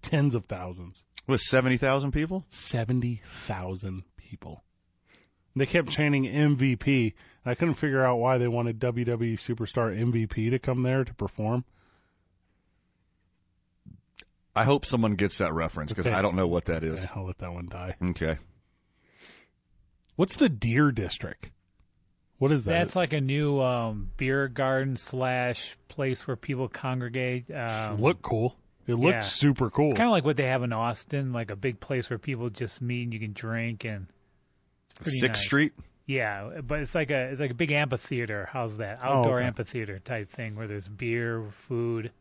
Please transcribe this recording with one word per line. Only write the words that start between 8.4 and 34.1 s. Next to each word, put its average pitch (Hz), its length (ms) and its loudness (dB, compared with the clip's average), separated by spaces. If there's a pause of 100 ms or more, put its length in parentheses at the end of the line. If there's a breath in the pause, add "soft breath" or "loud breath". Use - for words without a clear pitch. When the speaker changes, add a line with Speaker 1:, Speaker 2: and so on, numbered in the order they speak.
Speaker 1:
wanted 117 320 0
W 120 260 0
W 117 280 0
E 107 40 -4
superstar 113 580 -2
M 117 160 2
V 113 140 2
P 110 240 0
to 131 80 2
come 127 240 0
there 127 220 2
to - 100 -6
perform. 110 520 -2 (3000)
Speaker 2:
I 107 80 4
hope 135 240 4
someone 113 280 4
gets 95 220 0
that 85 160 2
reference 80 400 -2
'cause 92 140 -2
Speaker 1:
Okay. 110 80 2
Speaker 2:
I 95 80 2
don't 92 120 2
know 92 120 4
what 85 180 0
that 82 180 -2
is. 80 200 -4
Speaker 1:
Okay, 92 120 -8
I'll 95 120 -8
let 92 100 -10
that 87 160 -10
one 87 140 -10
die. 90 360 -10
Speaker 2:
Okay. 82 340 0 (1800 loud breath)
Speaker 1:
What's 190 200 2
the 262 140 6
Deer 123 420 4
District? - 580 -6 (880)
What 139 120 4
is 139 140 4
that? 101 60 2
Speaker 3:
That's 170 240 2
like 175 180 2
a 147 80 0
new, 139 400 2
um, 117 560 0
beer 135 300 0
garden 131 500 0
slash 127 800 -2 (120)
place 131 360 -2
where 131 100 -4
people 127 320 -4
congregate. 127 840 -4
Um, 110 500 -4
Speaker 1:
Look 143 200 2
cool. 117 340 0 (320)
It 120 80 2
looked 147 220 4
Speaker 3:
Yeah. 110 40 -2
Speaker 1:
super 123 480 2
cool. 147 220 2
Speaker 3:
It's 120 60 2
kinda 240 140 4
like 165 140 4
what 147 100 2
they 135 120 0
have 127 160 2
in 120 100 -2
Austin, 123 580 -2
like 117 200 -4
a 98 40 -6
big 113 240 -4
place 127 300 -4
where 120 100 -4
people 120 300 -4
just 110 320 -8
meet 120 220 -4
and 120 100 -4
you 110 60 -6
can 107 140 -6
drink 113 520 -6
and 101 220 -8 (840)